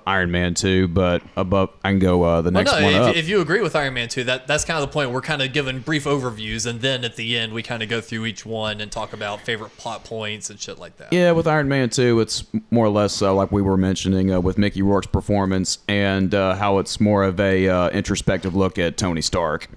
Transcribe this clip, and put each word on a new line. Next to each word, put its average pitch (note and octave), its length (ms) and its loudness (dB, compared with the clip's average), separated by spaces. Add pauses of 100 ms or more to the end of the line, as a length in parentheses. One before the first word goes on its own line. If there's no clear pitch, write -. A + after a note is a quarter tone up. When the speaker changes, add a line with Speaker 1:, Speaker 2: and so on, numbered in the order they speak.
Speaker 1:
Iron F#2 240 0
Man F2 240 0
two, F#2+ 340 2
but F2 340 2 (140)
above, F#2+ 320 0 (160)
I G2 60 0
can G2 80 2
go, F2+ 260 4
uh, E2+ 160 4
the E2+ 100 0
Speaker 2:
Well, F#2 140 2
Speaker 1:
next - 80 2
Speaker 2:
no, - 100 2
Speaker 1:
one - 120 4
Speaker 2:
if, - 80 4
Speaker 1:
up. - 140 4
Speaker 2:
if D#3+ 120 -2
you G3+ 120 2
agree E3+ 200 0
with D#3+ 160 -2
Iron C3+ 180 -2
Man A#2+ 140 -4
two, B2 160 -4
that, B2+ 220 -4
that's D3 180 0
kinda E3 160 -4
the C#3 80 -2
point. C#3 220 -2
We're B2+ 100 -2
kinda C#3 260 -4
giving C3 340 -4
brief D3 260 -4
overviews, A2+ 600 -4
and A#2 140 -6
then B2+ 240 -2
at A2+ 120 -8
the A#2 220 -4
end, A2+ 140 -4
we A2+ 100 -6
kinda A2+ 240 -6
go A#2 140 -4
through A2+ 260 -8
each G#2+ 200 -8
one A2 340 -6
and G#2+ 100 -10
talk G#2+ 220 -8
about G#2 300 -8
favorite A2 340 -8
plot A2 280 -10
points G#2+ 460 -8
and G2+ 80 -18
shit - 220 -14
like F2 160 -18
that. - 160 -8
Speaker 1:
Yeah, F3 200 4
with E3 140 2
Iron D3+ 220 2
Man C3+ 220 0
two, A#2+ 280 4
it's - 260 -2 (260)
more A2+ 160 4
or G#2 40 4
less, G#2 320 2
uh, G2 120 4
like G2 180 2
we G2+ 100 2
were F#2+ 140 2
mentioning, F#2+ 560 2
uh, F2+ 80 2
with F#2 180 0
Mickey G2+ 240 0
Rourke's G2 240 2
performance F#2+ 800 0
and, G2 480 2
uh, F#2+ 220 2
how G2+ 220 2
it's - 200 -4
more G#2 240 4
of F#2+ 160 0
a, F#2+ 300 4
uh, F2+ 220 2
introspective F#2+ 640 -2
look F#2+ 220 0
at E2+ 180 0
Tony F2 240 -2
Stark E2 560 -4